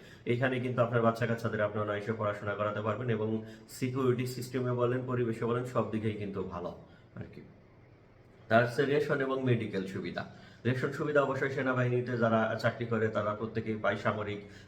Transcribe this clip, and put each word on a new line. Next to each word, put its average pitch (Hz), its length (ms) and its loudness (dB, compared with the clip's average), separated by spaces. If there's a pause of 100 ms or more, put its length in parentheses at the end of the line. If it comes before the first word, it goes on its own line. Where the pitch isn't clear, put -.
(260)
এখানে 123 340 2
কিন্তু 120 220 0
আপনার 117 200 2
বাচ্চা 113 240 4
কাচ্চাদের 110 340 -2
আপনি 104 220 0
অনায়াসে 104 300 -2
পড়াশোনা 104 420 -2
করাতে 107 260 -2
পারবেন 110 300 -2
এবং 110 340 0 (240)
সিকিউরিটি 127 580 0
সিস্টেমে 123 460 -4
বলেন, 123 340 2
পরিবেশে 120 380 0
বলেন, 120 200 0
সব 107 260 0
দিকেই 107 220 0
কিন্তু 98 300 -4
ভালো 87 320 -6 (420)
আর - 80 -10 (100)
কি। - 60 -14 (1080)
তার 117 180 6
হচ্ছে 139 180 2
রেশন 143 360 2
এবং 131 240 0
মেডিকেল 101 420 2
সুবিধা। - 380 -6 (400)
রেশন 131 280 0
সুবিধা 147 300 2
অবশ্যই 135 280 0
সেনাবাহিনীতে 123 680 0
যারা 110 440 4
চাকরি 117 240 0
করে 110 220 2
তারা 107 260 0
প্রত্যেকেই 110 420 -4
পায়, 101 200 0
সামরিক, 104 440 -2 (260)